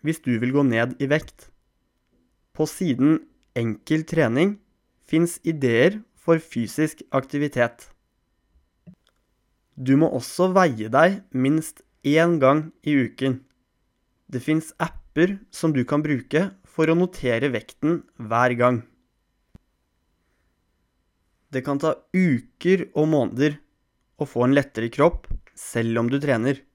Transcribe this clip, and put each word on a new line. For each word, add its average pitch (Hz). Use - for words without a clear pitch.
hvis 156
du 123
vil 127
gå 143
ned 123
i 135
vekt. -
På 156
siden 147
Enkel 120
trening 160
finnes 170
ideer 143
for 165
fysisk 151
aktivitet. 139
Du 135
må 160
også 175
veie 120
deg 170
minst 139
én 160
gang 147
i 151
uken. 131
Det 127
finnes 156
apper 175
som 160
du 127
kan 147
bruke 151
for 160
å 165
notere 135
vekten 147
hver 120
gang. 120
Det 131
kan 143
ta 160
uker 175
og 156
måneder 143
å 147
få 120
en 131
lettere 117
kropp -
selv 117
om 117
du 139
trener. 135